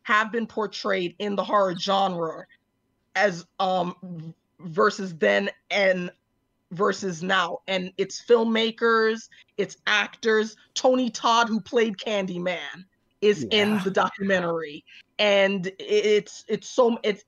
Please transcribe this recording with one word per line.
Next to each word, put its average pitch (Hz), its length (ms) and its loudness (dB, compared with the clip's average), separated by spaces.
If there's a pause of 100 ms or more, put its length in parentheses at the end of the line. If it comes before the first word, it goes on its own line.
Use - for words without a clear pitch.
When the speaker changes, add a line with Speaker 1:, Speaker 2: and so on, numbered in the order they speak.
Speaker 1:
have 214 280 0
been 226 160 -4
portrayed 196 720 -4
in 202 160 -4
the 190 80 -2
horror 196 340 2
genre 185 680 -2 (720)
as, 185 300 0 (140)
um, 180 760 -4 (280)
versus 185 560 -2
then 202 320 2 (200)
and 185 400 2 (600)
versus 185 500 -2
now. 180 460 0
And 185 300 -4
it's 190 280 -6
filmmakers, 226 1040 2 (300)
it's 185 280 -4
actors. 214 680 0 (180)
Tony 254 360 2
Todd, 233 400 2
who 220 100 0
played 226 380 0
Candyman, 180 880 -6 (360)
is 202 300 4
in 214 220 2
Speaker 2:
Yeah. 202 100 0
Speaker 1:
the 190 80 0
documentary. 175 920 -2 (360)
And 196 480 2
i-, 190 100 -8
it's, 208 680 0
it's - 220 -4
so, 233 340 2
it's, 202 240 -2